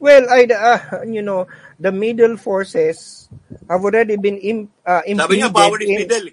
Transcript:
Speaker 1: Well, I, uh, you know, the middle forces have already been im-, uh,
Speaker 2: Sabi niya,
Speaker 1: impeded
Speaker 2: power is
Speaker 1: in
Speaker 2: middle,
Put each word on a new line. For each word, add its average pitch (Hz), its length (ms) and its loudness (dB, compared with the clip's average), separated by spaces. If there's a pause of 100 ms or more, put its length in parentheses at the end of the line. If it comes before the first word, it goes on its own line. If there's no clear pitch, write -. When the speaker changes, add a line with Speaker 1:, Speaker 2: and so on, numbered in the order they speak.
Speaker 1:
Well, 277 320 6
I, 247 160 4
uh, 214 560 -2
you 220 160 -8
know, 190 240 -6 (320)
the 190 160 -4
middle 226 400 0
forces 185 960 -6 (400)
have 185 160 -2
already 214 320 0
been 202 240 -4
im-, 214 240 -6 (160)
uh, 180 240 -2
Speaker 2:
Sabi 196 320 0
niya, 214 80 0
Speaker 1:
impeded 208 80 -4
Speaker 2:
power 208 240 2
is 208 80 -6
Speaker 1:
in 202 160 0
Speaker 2:
middle, 196 320 -4